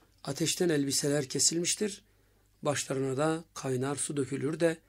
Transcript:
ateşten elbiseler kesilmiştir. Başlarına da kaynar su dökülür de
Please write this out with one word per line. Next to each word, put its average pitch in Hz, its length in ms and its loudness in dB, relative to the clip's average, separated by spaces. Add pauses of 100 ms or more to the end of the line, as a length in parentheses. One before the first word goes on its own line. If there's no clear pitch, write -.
(240)
ateşten - 460 0
elbiseler 143 600 2
kesilmiştir. 170 720 0 (600)
Başlarına 135 560 0
da 160 260 0 (100)
kaynar 135 420 -2
su 143 220 -4
dökülür 139 420 -2
de 165 180 2 (120)